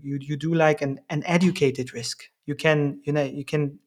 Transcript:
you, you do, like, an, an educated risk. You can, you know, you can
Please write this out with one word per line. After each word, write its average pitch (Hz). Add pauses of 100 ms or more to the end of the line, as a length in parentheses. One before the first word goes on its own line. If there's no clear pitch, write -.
you, 139
you 143
do, 156
like, 156
an, 139 (100)
an 151
educated 165
risk. 120 (220)
You 143
can, 147
you 147
know, 147
you 139
can 147